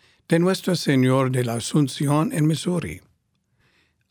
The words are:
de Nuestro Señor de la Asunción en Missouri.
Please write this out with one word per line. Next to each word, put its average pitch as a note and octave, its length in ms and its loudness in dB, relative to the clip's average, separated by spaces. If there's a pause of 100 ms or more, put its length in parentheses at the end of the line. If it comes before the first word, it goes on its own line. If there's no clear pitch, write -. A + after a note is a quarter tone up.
(280)
de E3 100 2
Nuestro F#3 380 0
Señor C3 540 2
de B2+ 140 -2
la A#2 100 -4
Asunción D3 800 0
en D3+ 120 2
Missouri. D#3 540 -4 (1120)